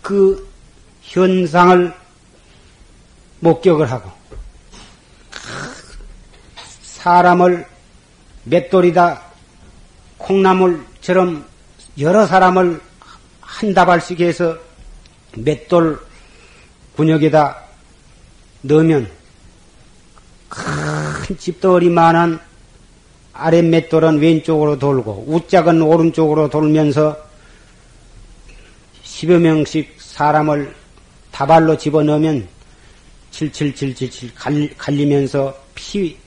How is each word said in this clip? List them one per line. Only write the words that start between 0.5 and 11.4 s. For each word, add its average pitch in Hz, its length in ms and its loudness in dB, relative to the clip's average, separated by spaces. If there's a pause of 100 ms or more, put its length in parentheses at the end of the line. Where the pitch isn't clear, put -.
현상을 180 880 2 (1500)
목격을 160 500 2
하고 113 220 -10 (2750)
사람을 175 920 2 (720)
맷돌이다 175 760 0 (960)
콩나물처럼 185 1300 -2 (520)